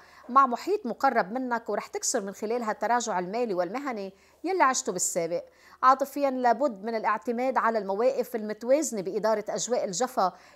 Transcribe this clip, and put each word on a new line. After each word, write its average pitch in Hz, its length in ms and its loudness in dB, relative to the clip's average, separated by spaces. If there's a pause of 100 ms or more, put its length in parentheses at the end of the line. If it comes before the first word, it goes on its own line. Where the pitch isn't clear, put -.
(300)
مع 269 180 6
محيط 330 380 -2
مقرب 233 460 2
منك، 240 380 -4
ورح 208 180 -4
تكسر 330 340 -4
من 196 120 -8
خلالها 220 380 -4
التراجع 220 480 0
المالي 208 340 -2
والمهني 196 600 -4 (300)
يلي 349 200 2
عشته 262 280 2
بالسابق. 170 520 -2 (400)
عاطفيًا 269 460 4
لابد 240 540 2
من 233 120 -4
الاعتماد 233 600 -2
على 226 220 2
المواقف 226 560 0
المتوازنة 233 680 0
بإدارة 208 480 -2
أجواء 202 360 -2
الجفا 202 480 0 (220)